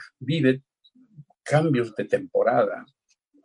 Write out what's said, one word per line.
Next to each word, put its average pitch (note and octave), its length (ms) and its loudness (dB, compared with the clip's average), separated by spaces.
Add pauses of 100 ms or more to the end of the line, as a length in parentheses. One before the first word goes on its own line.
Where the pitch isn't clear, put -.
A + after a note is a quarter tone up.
(200)
vive C3+ 440 0 (800)
cambios C#3 520 0
de - 100 -6
temporada. A2 800 0 (500)
No - 120 -20